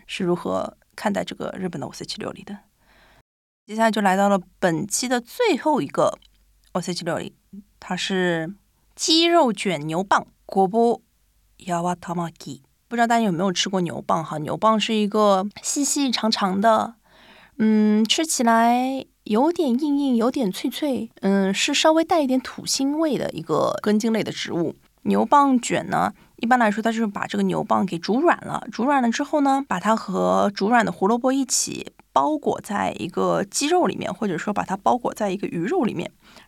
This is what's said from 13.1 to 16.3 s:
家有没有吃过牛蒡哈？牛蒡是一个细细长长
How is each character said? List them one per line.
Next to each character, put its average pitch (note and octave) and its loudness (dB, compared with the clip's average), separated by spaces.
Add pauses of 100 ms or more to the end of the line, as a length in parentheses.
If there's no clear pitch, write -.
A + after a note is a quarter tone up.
家 - 2
有 G#3+ 2
没 E3+ 0
有 F#3+ 0
吃 - -2
过 F#3+ -2
牛 D3 -6
蒡 F#3+ 0
哈？ D#3 -6
牛 D#3 -4
蒡 A3 4
是 G#3+ -2
一 G#3+ 2
个 G3+ 4 (160)
细 - -2
细 C#4+ 0
长 A3 -2
长 G3 0